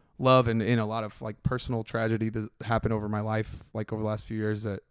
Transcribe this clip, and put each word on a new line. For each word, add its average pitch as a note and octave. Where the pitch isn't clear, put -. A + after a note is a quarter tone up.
love B2+
and A2+
in A#2
a G#2+
lot A2
of, G#2
like, A2
personal B2
tragedy A2+
that G#2+
happened A2+
over G#2+
my G#2
life, A2
like, A2
over G#2+
the G#2+
last G#2+
few A2
years, G#2+
that G2+